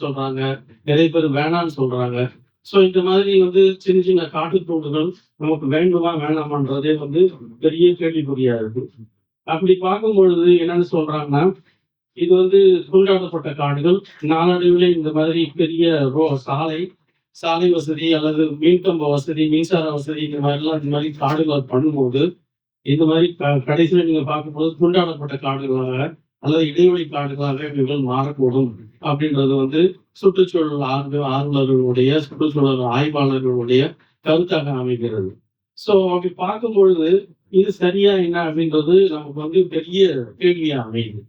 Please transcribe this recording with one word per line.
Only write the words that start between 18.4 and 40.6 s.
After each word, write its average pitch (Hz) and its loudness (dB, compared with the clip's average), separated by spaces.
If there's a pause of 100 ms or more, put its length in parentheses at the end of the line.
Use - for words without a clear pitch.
மின்கம்ப 170 0
வசதி, 151 -2
மின்சார 160 0
வசதி 147 -6
இந்த 147 -8
மாதிரிலாம் 147 -2
இந்த 147 -4
மாதிரி 151 -4
காடுகளை 147 -2
பண்ணும்போது 139 -2 (440)
இந்த 151 0
மாதிரி 165 2
க-, - -8
கடைசியில 147 2
நீங்க 156 0
பார்க்கும்போது 151 -6
துண்டாடப்பட்ட 165 0
காடுகளாக 135 -4 (200)
அல்லது 156 0
இடைவெளி 175 2
காடுகளாக 143 -6
இவைகள் 143 -4
மாறக்கூடும் 131 -2 (260)
அப்படின்றது 143 0
வந்து 156 0 (120)
சுற்றுச்சூழல் 180 0
ஆர்வ-, 139 -4
ஆர்வலர்களுடைய, 131 2
சுற்றுச்சூழல் 143 0
ஆய்வாளர்களுடைய 131 0 (280)
கருத்தாக 160 0
அமைகிறது. 113 -4 (340)
So 190 2
அப்படி 180 -4
பார்க்கும் 214 -6
பொழுது 185 4 (220)
இது 196 2
சரியா 196 2
என்ன 170 -2
அப்படின்றது 165 2
நமக்கு 147 -10
வந்து 170 0
பெரிய 160 -2 (120)
கேள்வியா 160 -2